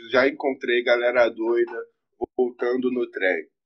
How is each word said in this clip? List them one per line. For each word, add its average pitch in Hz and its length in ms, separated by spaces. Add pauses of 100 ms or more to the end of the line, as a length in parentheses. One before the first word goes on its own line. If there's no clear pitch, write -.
eu 110 60
já 127 180
encontrei 131 560
galera 120 460
doida 117 520 (540)
voltando 123 560
no 120 180
trem? 90 380 (180)